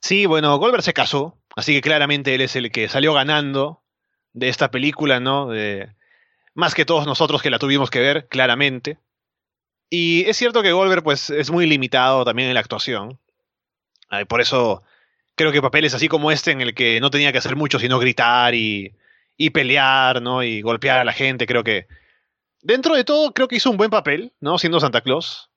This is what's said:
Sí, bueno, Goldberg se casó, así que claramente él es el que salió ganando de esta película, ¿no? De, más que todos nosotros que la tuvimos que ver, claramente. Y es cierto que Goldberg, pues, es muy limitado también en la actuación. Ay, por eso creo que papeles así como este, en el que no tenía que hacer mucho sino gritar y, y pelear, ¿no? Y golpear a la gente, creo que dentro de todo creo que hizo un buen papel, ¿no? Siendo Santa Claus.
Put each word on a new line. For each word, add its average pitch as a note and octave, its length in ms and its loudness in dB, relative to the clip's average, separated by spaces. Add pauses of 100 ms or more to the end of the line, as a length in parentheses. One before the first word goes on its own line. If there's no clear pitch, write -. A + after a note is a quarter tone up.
Sí, G3+ 240 2
bueno, D3+ 320 4
Goldberg G#3+ 260 2
se E3+ 100 -2
casó, C#3+ 460 -2 (160)
así D3 180 -2
que C#3 80 2
claramente C#3+ 540 0
él C3 60 0
es C3 140 -4
el A#2+ 160 -4
que G#2+ 180 -2
salió D3 240 0
ganando C#3+ 720 -2 (500)
de B2+ 160 -2
esta B2+ 200 0
película, C#3 500 0
¿no? C3+ 280 -2
De, G#2 480 -6 (580)
más D#3+ 220 -2
que D#3+ 100 2
todos D#3 200 0
nosotros D3 360 0
que D3 80 0
la A#2 100 -2
tuvimos C#3 300 0
que C3 120 -2
ver, C#3+ 260 0
claramente. C3 680 -2 (920)
Y E3+ 380 2
es G#3+ 100 0
cierto A#3+ 240 2
que G3 120 2
Goldberg, F#3 300 2
pues, D3 260 0
es D3 220 -2
muy E3+ 160 2
limitado C3 580 2
también B2 240 -2
en B2+ 60 0
la A#2+ 40 2
actuación. A2 600 -6 (920)
Ay, G2+ 160 -6
por A#2 160 0
eso A#2 420 0 (520)
creo D#3 160 0
que C#3+ 100 2
papeles C#3+ 320 2
así C3+ 160 -2
como D3+ 220 0
este, D#3 200 0
en C3+ 100 -2
el A#2+ 140 -4
que A#2 240 2
no C3+ 100 0
tenía C#3+ 220 0
que B2+ 60 0
hacer B2+ 180 -4
mucho C#3+ 240 -2
sino B2 180 0
gritar A#2+ 580 2
y, G#2 400 -4 (420)
y D3+ 140 0
pelear, C3 720 2
¿no? B2+ 220 -2
Y A2+ 180 -4
golpear A#2 380 0
a B2+ 60 2
la A2 80 -2
gente, C3 340 -2
creo A#2+ 160 0
que G#2 240 -2 (720)
dentro C4 340 2
de B3+ 80 2
todo D4+ 300 0
creo B3+ 140 0
que B3 80 -6
hizo A#3+ 160 2
un G3+ 60 0
buen G#3+ 120 2
papel, G3+ 520 -2
¿no? D#3 160 -2
Siendo E3+ 240 0
Santa A#2 200 0
Claus. - 560 -4